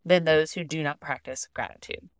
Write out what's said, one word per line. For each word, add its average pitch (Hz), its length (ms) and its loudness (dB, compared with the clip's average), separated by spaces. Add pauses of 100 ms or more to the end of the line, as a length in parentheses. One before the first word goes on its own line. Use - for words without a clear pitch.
than 175 180 4
those 156 300 4
who 180 100 -6
do 156 180 -6
not 147 200 -4
practice - 520 -8
gratitude. - 540 -10 (120)